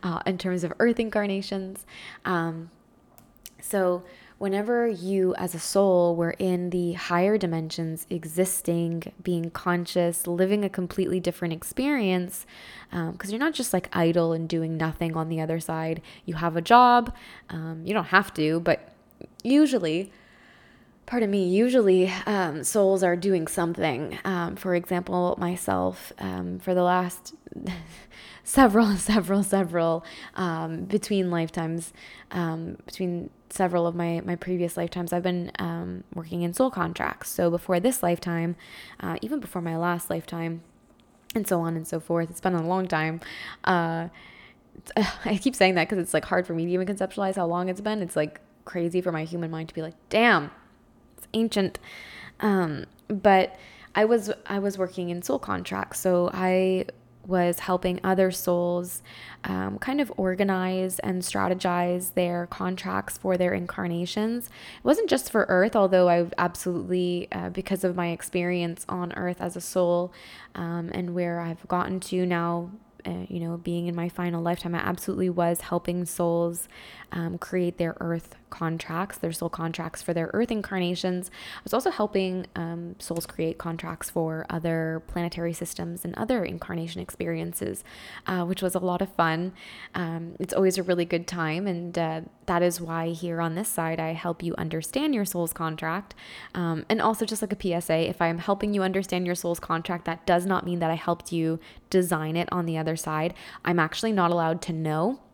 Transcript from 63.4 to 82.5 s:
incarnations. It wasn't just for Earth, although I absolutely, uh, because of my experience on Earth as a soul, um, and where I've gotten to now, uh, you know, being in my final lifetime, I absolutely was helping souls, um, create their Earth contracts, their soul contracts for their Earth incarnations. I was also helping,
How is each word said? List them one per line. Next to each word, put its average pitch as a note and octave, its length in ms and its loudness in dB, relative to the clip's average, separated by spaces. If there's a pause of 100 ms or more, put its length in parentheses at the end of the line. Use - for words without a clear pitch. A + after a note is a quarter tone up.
incarnations. F#3 920 -2
It - 400 -12
wasn't E4+ 240 4
just - 220 2
for G#3+ 180 4
Earth, F#3 260 4
although F#3 320 8
I E3+ 200 6 (100)
absolutely, F3+ 920 -2
uh, F3+ 180 -6
because F#3+ 340 -4
of F3+ 120 2
my F3 140 -2
experience F3 800 -2
on F3+ 260 -4
Earth F3+ 280 -4
as F3 140 -4
a F3 60 -8
soul, F3 520 2 (400)
um, E3+ 400 -6
and F3 220 -4
where F3 240 -2
I've E3+ 280 -8
gotten F#3 340 0
to F3+ 260 0
now, E3+ 420 0 (360)
uh, F3+ 220 -6
you F#3 120 -6
know, E3+ 180 -4
being E3+ 300 -2
in E3+ 80 -4
my E3+ 140 -2
final F3 340 -2
lifetime, F3 320 -2
I - 40 -2
absolutely F#3 500 -2
was F3 320 0
helping F3 440 -2
souls, E3+ 640 -2 (420)
um, E3+ 260 -4
create F3 400 -2
their E3 220 -2
Earth E3 360 -4 (160)
contracts, E3 640 -4
their E3+ 140 -4
soul E3 180 -4
contracts E3 520 -6
for F3 120 -2
their E3 200 0
Earth A#3 180 2
incarnations. F3+ 800 -2 (260)
I - 60 -16
was - 100 -4
also B3+ 160 2
helping, F#3+ 560 0 (100)